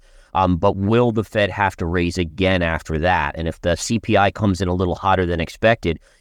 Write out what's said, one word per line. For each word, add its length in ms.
Um, 240
but 200
will 340
the 120
Fed 260
have 280
to 80
raise 320
again 440
after 380
that? 380
And 100
if 140
the 140
C 240
P 180
I 140
comes 300
in 60
a 60
little 220
hotter 300
than 140
expected, 600